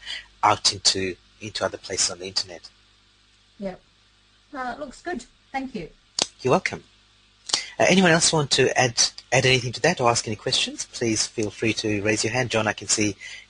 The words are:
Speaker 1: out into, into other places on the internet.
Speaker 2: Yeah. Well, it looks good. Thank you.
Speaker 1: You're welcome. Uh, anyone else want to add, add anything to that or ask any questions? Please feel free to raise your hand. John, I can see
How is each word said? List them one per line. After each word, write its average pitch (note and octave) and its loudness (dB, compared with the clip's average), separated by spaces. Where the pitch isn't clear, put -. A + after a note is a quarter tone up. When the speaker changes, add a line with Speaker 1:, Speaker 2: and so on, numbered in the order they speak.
Speaker 1:
out G#2 2
into, F#2+ -2
into G#2 -6
other F#2+ -4
places - -4
on F2 -12
the F#2 -10
internet. F#2+ -8
Speaker 2:
Yeah. F#3+ -8
Well, B3+ -8
it C#4 -12
looks C#4 -14
good. F4 -8
Thank C4 -6
you. E3+ -10
Speaker 1:
You're B2+ 2
welcome. D3 0
Uh, A2 4
anyone F#3 6
else E3 4
want D3+ 0
to - 2
add, B2+ 2
add B2 2
anything B2+ 2
to - -10
that E3 2
or A#2+ 4
ask A#2 2
any A2 -4
questions? - -4
Please A2+ -2
feel G#2 -4
free A2 -2
to G#2 -2
raise G#2+ 0
your A2+ -2
hand. B2 0
John, G#2+ 0
I G#2 0
can - -8
see G#2+ 2